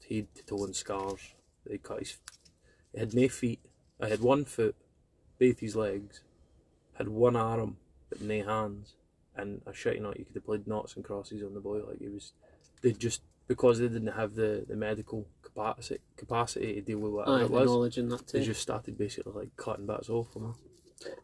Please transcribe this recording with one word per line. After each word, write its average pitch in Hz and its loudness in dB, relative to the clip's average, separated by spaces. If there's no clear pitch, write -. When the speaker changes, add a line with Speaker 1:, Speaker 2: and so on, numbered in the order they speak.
Speaker 1:
head 107 -2
to - -20
toe 101 -2
in 95 -6
scars. 98 -6
They 104 -8
cut - -8
his, - -10
he - -10
had 110 -2
no 123 8
feet. 120 -2
I 110 -2
had 107 2
one 135 6
foot, 110 0
both 127 6
his 110 -4
legs, 101 -2
had 113 -4
one 120 6
arm, 113 0
but - -10
no 104 -2
hands. 104 -4
And 101 -8
I 101 -12
shit - -2
you 110 -4
not, 104 -6
you - -12
could - -20
have 98 -8
played 104 -2
noughts 107 -4
and 104 -10
crosses 104 -8
on 98 -10
the 104 -8
boy. 104 -4
Like, - -12
he - -8
was, 101 -12
they 123 8
just, 113 -2
because 120 6
they 120 2
didn't 113 -2
have 107 -2
the, 107 0
the 104 -4
medical 107 -4
capacity, - -6
capacity 117 -2
to 104 -4
deal 107 -4
with 107 -2
whatever 104 2
Speaker 2:
Aye, 120 6
Speaker 1:
it 104 2
Speaker 2:
the - 2
Speaker 1:
was, 127 8
Speaker 2:
knowledge 120 4
and 120 0
that 120 -6
Speaker 1:
they - 0
Speaker 2:
too. 107 2
Speaker 1:
just 113 -2
started 110 -6
basically, 104 -4
like, 104 -10
cutting 101 -6
bits 107 -6
off 113 -2
him. 113 -8